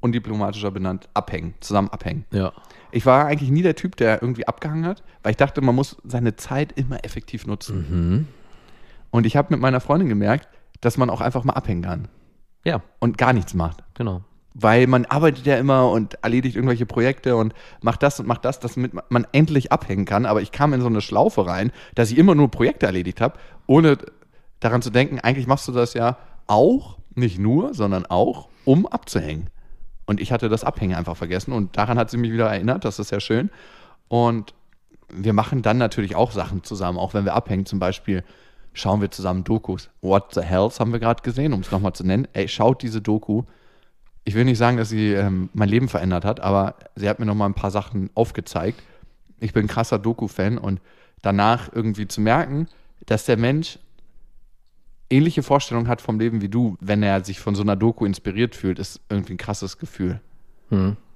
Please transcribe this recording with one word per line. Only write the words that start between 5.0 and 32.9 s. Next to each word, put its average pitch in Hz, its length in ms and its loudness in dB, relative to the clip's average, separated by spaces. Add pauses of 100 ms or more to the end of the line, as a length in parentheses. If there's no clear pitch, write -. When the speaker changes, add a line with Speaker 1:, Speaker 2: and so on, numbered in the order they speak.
Speaker 1:
weil 107 80 2
ich 113 40 -2
dachte, 139 240 2
man 127 140 4
muss 131 300 -2
seine 120 320 -2
Zeit - 420 -4
immer 131 260 -4
effektiv - 420 -12
nutzen. 101 440 -6
Speaker 2:
Mhm. 90 360 0 (840)
Speaker 1:
Und 117 160 4
ich 110 100 0
hab 143 140 2
mit 151 80 0
meiner 127 220 0
Freundin 160 280 0
gemerkt, 107 400 0 (320)
dass - 180 0
man 123 120 2
auch - 100 -4
einfach 123 240 -2
mal 135 100 0
abhängen 90 280 -4
kann. 87 260 -6 (560)
Speaker 2:
Ja. 156 180 0 (180)
Speaker 1:
Und 117 180 0
gar 123 140 4
nichts 101 220 0
macht. 85 280 -4 (120)
Speaker 2:
Genau. 98 280 -6 (340)
Speaker 1:
Weil 113 300 6
man 127 200 4
arbeitet 139 400 2
ja 139 100 4
immer 131 340 4
und 107 320 0
erledigt 123 320 0
irgendwelche 120 320 0
Projekte 127 480 0
und 113 200 2 (260)
macht 117 240 0
das 143 160 2
und 95 80 -6
macht 117 160 -2
das, 123 160 -2
damit 123 340 -4
ma-, 90 140 -10
man 120 240 2
endlich 147 400 4
abhängen 98 320 -2
kann. 107 220 0
Aber 107 160 2
ich 101 100 -10
kam 147 220 2
in 127 60 2
so 123 60 0
eine 110 140 2
Schlaufe 107 460 2
rein, 95 260 -2 (240)
dass 113 160 2
ich 123 60 4
immer 175 180 8
nur 143 160 6
Projekte - 340 0
erledigt 92 340 -2
hab, 120 200 0 (260)
ohne 151 320 6 (680)
daran 120 180 2
zu 123 80 -6
denken, 135 300 0
eigentlich 131 260 0
machst 135 220 0
du 131 40 -8
das 120 220 0
ja 120 220 0 (300)
auch, 151 520 4 (160)
nicht 110 240 0
nur, 147 360 2
sondern 98 320 -2
auch, - 420 0 (160)
um 156 220 6
abzuhängen. 80 640 -6 (580)
Und 104 140 0
ich 104 120 -2
hatte 117 160 0
das 110 160 0
Abhängen 92 320 -2
einfach 85 200 -6
vergessen 90 360 -6
und 107 240 -2
daran 110 220 0
hat 113 120 0
sie 120 60 -6
mich 117 160 -2
wieder 113 160 2
erinnert, 107 360 -2
das 107 140 -4